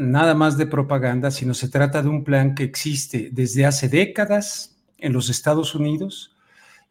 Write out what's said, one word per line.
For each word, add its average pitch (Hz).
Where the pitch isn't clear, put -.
nada 147
más 151
de 156
propaganda, 135
sino 127
se 127
trata 143
de 143
un 147
plan 139
que 139
existe 135
desde 127
hace 139
décadas 202
en 143
los 120
Estados 151
Unidos 156